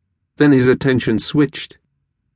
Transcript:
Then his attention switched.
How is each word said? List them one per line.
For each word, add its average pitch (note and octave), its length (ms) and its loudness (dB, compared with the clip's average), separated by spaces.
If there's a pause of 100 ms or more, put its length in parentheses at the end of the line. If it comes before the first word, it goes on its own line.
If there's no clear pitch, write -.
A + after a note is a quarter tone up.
(360)
Then D3 160 4
his B2+ 160 2
attention B2 500 0
switched. - 600 -4 (580)